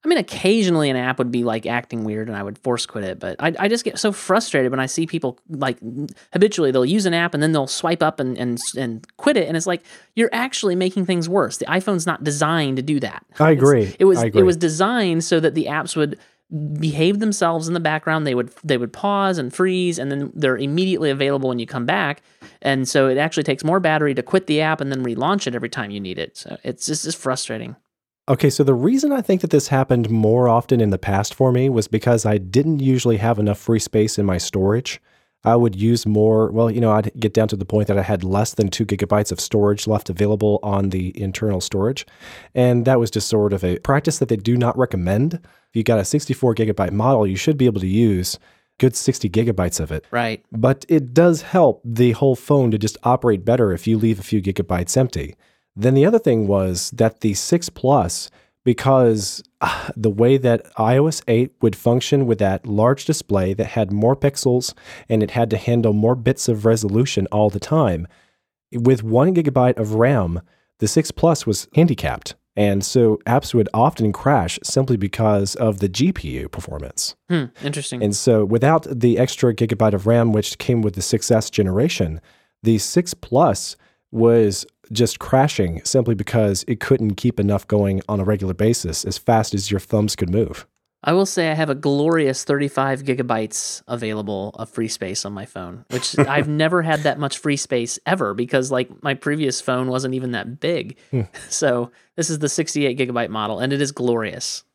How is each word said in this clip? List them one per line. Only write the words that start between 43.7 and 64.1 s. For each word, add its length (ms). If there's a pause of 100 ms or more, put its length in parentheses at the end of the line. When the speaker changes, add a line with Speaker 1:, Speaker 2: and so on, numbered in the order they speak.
Speaker 2:
practice 400
that 100
they 80
do 200
not 200
recommend. 580
If 420
you 60
got 180
a 40
sixty-four 520
gigabyte 340
model, 360
you 100
should 200
be 100
able 140
to 60
use 520 (400)
good 180
sixty 340
gigabytes 500
of 100
it. 200
Speaker 1:
Right. 420
Speaker 2:
But 360
it 260
does 280
help 420
the 280
whole 240
phone 360
to 60
just 240
operate 420
better 280
if 140
you 100
leave 220
a 60
few 180
gigabytes 540
empty. 400 (400)
Then 180
the 100
other 140
thing 300
was 420
that 300
the 140
six 340
Plus, 640 (340)
because, 800 (160)
uh, 360
the 140
way 280
that 280 (100)
I 220
O 80
S 220
eight 240 (100)
would 140
function 500
with 140
that 260
large 380
display 500
that 140
had 240
more 240